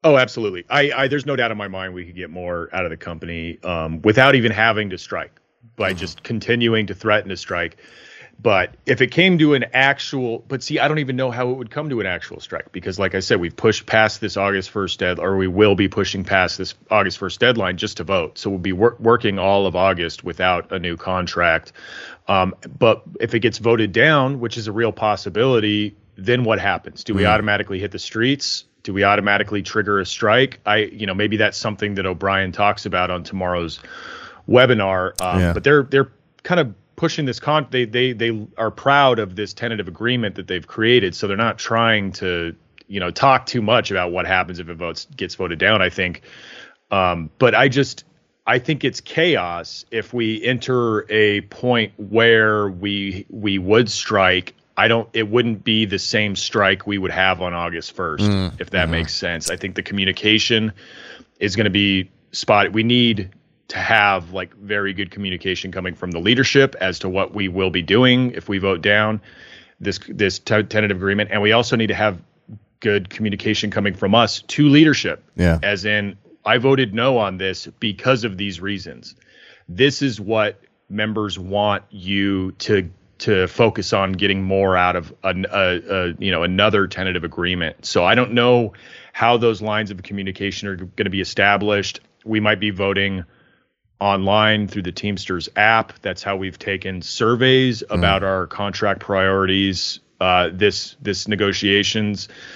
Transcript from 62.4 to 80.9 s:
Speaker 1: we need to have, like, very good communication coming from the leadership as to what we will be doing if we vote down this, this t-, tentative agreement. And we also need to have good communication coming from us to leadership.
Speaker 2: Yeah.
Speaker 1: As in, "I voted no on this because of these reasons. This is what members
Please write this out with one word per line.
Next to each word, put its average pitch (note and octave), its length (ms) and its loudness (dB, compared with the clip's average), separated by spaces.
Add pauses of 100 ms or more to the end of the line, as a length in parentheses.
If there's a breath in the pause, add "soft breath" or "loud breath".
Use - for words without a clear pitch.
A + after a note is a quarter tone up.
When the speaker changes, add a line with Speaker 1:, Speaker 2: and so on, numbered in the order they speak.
Speaker 1:
we A2 120 0
need A#2 480 2 (380)
to - 100 -8
have, G2 540 2
like, F#2 240 -8
very G2+ 360 -4
good F2+ 160 -6
communication F#2+ 600 -6
coming F2+ 240 -6
from F#2 160 -8
the E2 80 -4
leadership C3 640 4
as F#2 180 -2
to F#2+ 100 -6
what F#2 240 -2
we G2 140 -4
will F#2 240 0
be F2+ 100 -2
doing B2 500 4
if - 180 -12
we G2+ 100 -2
vote F#2 220 0
down G#2+ 380 2 (600 loud breath)
this, G2+ 200 -6 (100)
this G2 280 0
t-, A2 260 0
tentative G#2 340 0
agreement. G2+ 340 -2
And G#2 100 0
we G#2+ 120 4
also A#2+ 220 2
need A2+ 120 0
to G2+ 80 -2
have G2+ 240 0 (640)
good G2+ 280 0
communication G#2+ 600 -4
coming G2+ 240 -2
from G2+ 180 0
us A2+ 360 2
to D3 180 2
leadership. C#3+ 560 4 (140)
Speaker 2:
Yeah. E2 260 4
Speaker 1:
As G2+ 220 -2
in, G#2 320 -2 (280)
"I A2+ 120 4
voted B2+ 360 2
no A#2+ 240 2
on G2 200 -2
this F#2+ 300 -6 (120)
because A#2 460 0
of F#2+ 120 -6
these G2 220 -8
reasons. E2 560 -10 (540 soft breath)
This C3 320 2
is A#2+ 180 -2
what G#2 400 -2 (300)
members G#2 500 -4